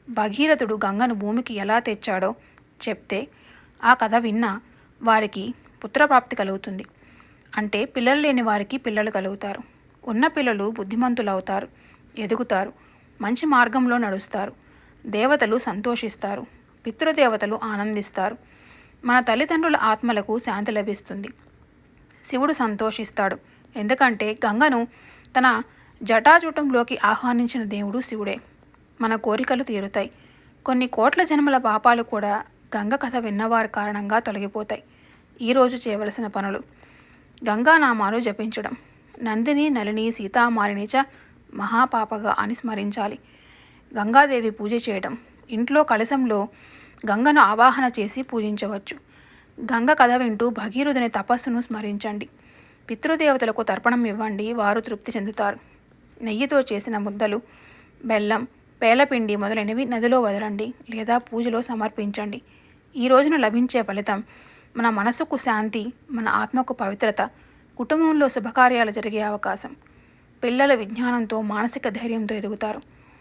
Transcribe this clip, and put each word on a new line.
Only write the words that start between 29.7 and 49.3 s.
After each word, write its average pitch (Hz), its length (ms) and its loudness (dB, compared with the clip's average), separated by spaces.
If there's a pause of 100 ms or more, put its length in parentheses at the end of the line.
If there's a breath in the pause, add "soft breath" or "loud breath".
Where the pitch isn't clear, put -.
కొన్ని 254 220 0
కోట్ల 269 360 2
జన్మల 294 340 4
పాపాలు 233 460 4
కూడా 208 300 -2 (380)
గంగ 214 240 -2
కథ 254 200 -4
విన్నవారి 220 520 0
కారణంగా 208 520 -2
తొలగిపోతాయి. 208 640 -6 (560 soft breath)
ఈరోజు 247 500 2
చేయవలసిన 208 380 -2
పనులు: 196 320 -4 (760 loud breath)
గంగానామాలు 233 840 4
జపించడం, 220 540 -6 (500 loud breath)
నందిని, 262 460 0
నళిని, 220 420 -2
సీతామాలిని 208 720 0
చ 262 180 2 (500 loud breath)
మహాపాపగా 220 840 0
అని 208 160 -2
స్మరించాలి. 208 640 -4 (720 loud breath)
గంగాదేవి 233 600 2
పూజ 220 380 -4
చేయడం, 190 280 -6 (320 loud breath)
ఇంట్లో 247 340 2
కలశంలో 240 560 2 (720 loud breath)
గంగను 277 300 6
ఆవాహన 240 440 6 (140)
చేసి 214 220 -2
పూజించవచ్చు. 208 760 -6 (600 loud breath)